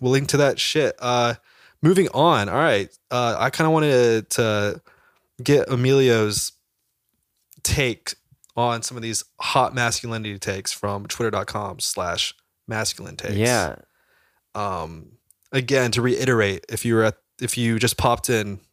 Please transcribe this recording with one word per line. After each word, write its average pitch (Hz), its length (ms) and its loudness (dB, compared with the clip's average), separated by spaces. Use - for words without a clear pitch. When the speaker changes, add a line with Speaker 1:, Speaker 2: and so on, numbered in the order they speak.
Speaker 1:
We'll 127 120 0
link 135 160 2
to 143 100 2
that 139 200 2
shit. - 400 -2
Uh, 120 360 0
moving 175 320 4
on. 135 340 4
All 87 80 -4
right. 123 320 2
Uh, 123 280 0
I 127 120 0
kinda 160 200 0
wanted 123 600 4
to 107 500 0
get 143 260 4
Emilio's 123 840 2
take - 520 -2
on 117 260 0
some 127 140 -10
of 117 60 -10
these 113 220 -6
hot - 340 0
masculinity 113 640 -4
takes 98 340 -6
from 101 340 -6
twitter 113 240 -4
dot 98 160 -4
com 98 320 -8
slash 85 540 -4
masculine 110 500 -6
takes. - 180 -6
Speaker 2:
Yeah. 101 420 0
Speaker 1:
Um, 85 580 -8
again, 127 400 0
to 117 100 0
reiterate, 117 680 2
if 113 160 -6
you 117 80 2
were 113 100 4
at, 131 120 2
if 123 180 -4
you 113 200 0
just 117 200 0
popped 120 320 0
in 104 300 -2